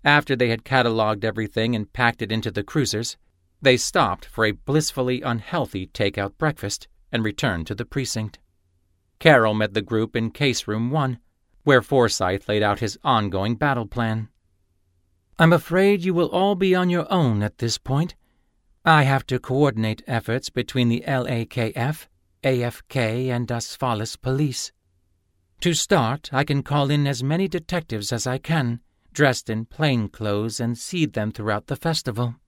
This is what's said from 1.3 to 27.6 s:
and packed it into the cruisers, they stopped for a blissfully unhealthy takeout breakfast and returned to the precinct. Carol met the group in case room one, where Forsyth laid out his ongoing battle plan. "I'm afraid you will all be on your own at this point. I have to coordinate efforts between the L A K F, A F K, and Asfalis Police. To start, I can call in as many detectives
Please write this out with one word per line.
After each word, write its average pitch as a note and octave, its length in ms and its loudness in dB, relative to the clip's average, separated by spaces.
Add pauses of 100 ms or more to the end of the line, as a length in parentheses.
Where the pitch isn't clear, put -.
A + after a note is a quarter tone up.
and G#2+ 160 -6
packed A#2+ 300 0
it G#2+ 100 -6
into A2 200 -4
the G2+ 120 -4
cruisers, A#2 540 -4 (440)
they B2+ 160 6
stopped A#2 480 0
for A2+ 200 -2
a G#2+ 60 2
blissfully C3 720 -2
unhealthy A#2 680 -4
takeout G2+ 500 -4
breakfast - 500 -4 (240)
and A2+ 120 -2
returned A2 440 -2
to G#2 80 -6
the A#2+ 100 -8
precinct. A2+ 540 -8 (800)
Carol A#2 340 6
met G#2+ 200 0
the G#2+ 80 0
group A2 340 -2
in A2+ 160 -2
case - 360 -2
room A2 240 -2
one, C3+ 280 -2 (440)
where C3+ 180 8
Forsyth G2 680 2
laid G#2+ 140 2
out G2+ 160 0
his G#2+ 240 -6
ongoing G#2+ 520 0
battle B2+ 300 -2
plan. A2 440 -4 (1080)
"I'm E3 160 8
afraid F#3 500 2
you F#3 100 0
will E3+ 160 2
all G3 260 2
be F#3 200 2
on F3+ 140 2
your F3 220 0
own B2+ 320 2
at - 160 -6
this A#2 180 -4
point. C#3 380 -4 (680)
I D#3 180 6
have C3+ 240 0
to B2+ 120 -2
coordinate A2 680 0
efforts A#2 420 -4
between B2 380 0
the A#2 180 0
L B2+ 220 -2
A A#2 180 -2
K A2+ 300 -4
F, C#3 320 -4 (380)
A B2+ 180 2
F A#2+ 240 -6
K, B2+ 420 -2
and A#2+ 220 -2
Asfalis A#2 640 -4
Police. C3 560 -4 (880)
To E3+ 140 0
start, C#3+ 580 0
I C#3+ 140 0
can C#3 180 0
call C#3+ 260 0
in D3 160 2
as C3 160 -2
many E3+ 280 0
detectives D#3 640 -4